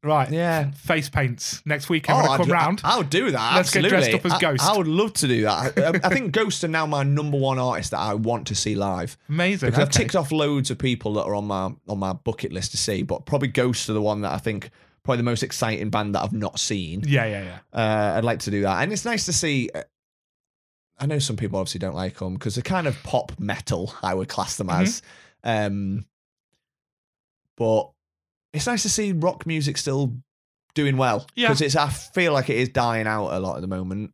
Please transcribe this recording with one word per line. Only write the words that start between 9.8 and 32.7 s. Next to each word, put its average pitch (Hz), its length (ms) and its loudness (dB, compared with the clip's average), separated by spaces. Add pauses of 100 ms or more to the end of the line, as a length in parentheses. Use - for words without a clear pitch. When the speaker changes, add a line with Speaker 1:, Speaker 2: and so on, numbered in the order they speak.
Speaker 2:
I've 143 60 2
Speaker 1:
Okay. 143 160 2
Speaker 2:
ticked - 120 0
off 151 160 0
loads 147 400 2
of 113 60 -6
people 117 360 -2
that 104 80 0
are 104 140 -2
on 101 100 -4
my, 95 240 -2 (180)
on 101 120 -4
my 95 140 -2
bucket - 380 -6
list 90 200 -6
to - 40 -6
see, - 280 -2
but - 220 -6
probably 143 220 0
Ghost 127 420 0
are - 20 0
the 107 100 0
one 104 200 0
that 90 100 -2
I 90 60 -2
think 104 320 -6 (340)
probably 123 140 0
the 117 60 0
most 120 180 0
exciting 107 480 -2
band 104 240 0
that - 80 2
I've 104 100 -2
not 104 280 -4
seen. 92 460 -4
Speaker 1:
Yeah, 139 200 4
yeah, 101 180 -6
yeah. 90 140 -12 (140)
Speaker 2:
Uh, 107 460 2
I'd 113 60 0
like 117 160 0
to - 100 -4
do 101 120 0
that. 95 200 2
And 180 100 -2
it's 208 120 -4
nice 233 220 -2
to 180 60 -4
see, 143 420 0
uh, - 80 -6 (1160)
I 131 80 -2
know 151 120 0
some 127 180 -2
people 98 220 -2
obviously 92 220 -4
don't 90 140 -4
like 90 280 -6
'em 92 160 -6
'cause 104 160 -4
they're 123 80 -4
kind 180 240 -2
of - 160 -4
pop - 380 -2
metal, 98 640 -4
I 92 120 0
would 95 140 -4
class - 280 -4
them 95 120 -6
Speaker 1:
Mm-hmm. 87 140 2
Speaker 2:
as. 220 200 0 (400)
Um, 101 640 -2 (1500)
but 110 340 2 (640)
it's 151 140 -2
nice 240 160 0
to 214 60 -2
see 202 240 0
rock 175 340 0
music 147 300 -2
still 135 380 -2 (600)
doing 143 220 2
well. 120 380 2
Speaker 1:
Yeah. 240 140 2
Speaker 2:
'Cause 170 120 4
it's, 143 160 2
I 147 120 4
feel 165 440 0
like 135 180 0
it 117 60 2
is 123 140 2